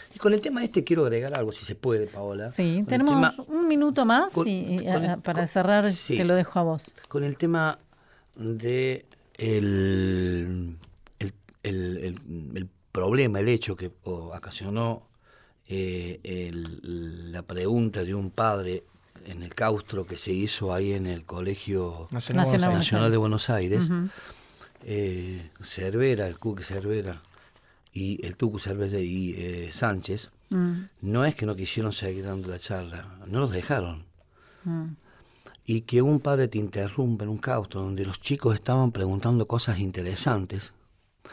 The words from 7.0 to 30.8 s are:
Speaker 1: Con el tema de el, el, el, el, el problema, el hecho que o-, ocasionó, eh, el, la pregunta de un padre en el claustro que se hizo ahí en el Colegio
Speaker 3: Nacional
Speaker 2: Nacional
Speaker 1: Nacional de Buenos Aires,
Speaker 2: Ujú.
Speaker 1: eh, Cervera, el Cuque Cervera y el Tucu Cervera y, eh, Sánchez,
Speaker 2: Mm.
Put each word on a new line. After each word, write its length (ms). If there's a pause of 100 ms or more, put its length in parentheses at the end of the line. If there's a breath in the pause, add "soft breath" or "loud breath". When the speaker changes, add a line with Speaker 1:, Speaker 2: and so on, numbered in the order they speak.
Speaker 1:
Con 140
el 140
tema 400 (580 soft breath)
de 680 (300)
el, 1400 (420)
el, 140 (280)
el, 360
el, 580
el 120 (240)
problema, 480
el 100
hecho 260
que 160 (120)
o-, 320
ocasionó, 680 (640 soft breath)
eh, 560
el, 1080
la 120
pregunta 600
de 120
un 160
padre 520 (420)
en 180
el 100
claustro 540
que 100
se 140
hizo 420
ahí 200
en 120
el 200
Colegio 840
Speaker 3:
Nacional 340
Speaker 2:
Nacional 320
Speaker 1:
Nacional 340
de 60
Buenos 320
Aires, 400
Speaker 2:
Ujú. 180 (800 loud breath)
Speaker 1:
eh, 640 (120)
Cervera, 680
el 100
Cuque 240
Cervera 580 (680 soft breath)
y 340
el 120
Tucu 220
Cervera 400
y, 380
eh, 360
Sánchez, 580 (180)
Speaker 2:
Mm. 360 (160)